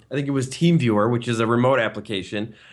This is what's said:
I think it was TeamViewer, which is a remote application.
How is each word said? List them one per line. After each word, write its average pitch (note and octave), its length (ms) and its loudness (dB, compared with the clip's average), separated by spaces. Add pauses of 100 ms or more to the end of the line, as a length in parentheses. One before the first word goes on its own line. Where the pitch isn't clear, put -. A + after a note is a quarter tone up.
(100)
I C3+ 40 -6
think C#3 140 -4
it - 20 -2
was C3+ 180 -2
TeamViewer, A#2+ 600 2
which A#2 180 -2
is A2+ 120 -2
a A2+ 60 0
remote B2 320 2
application. G#2 760 -6 (180)